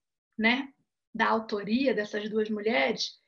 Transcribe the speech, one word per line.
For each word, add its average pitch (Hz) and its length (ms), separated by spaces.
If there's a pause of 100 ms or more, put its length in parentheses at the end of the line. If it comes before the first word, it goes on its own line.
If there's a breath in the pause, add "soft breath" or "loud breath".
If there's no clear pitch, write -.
(380)
né, 247 340 (420)
da 220 140
autoria 220 680
dessas 208 340
duas 214 200
mulheres 220 800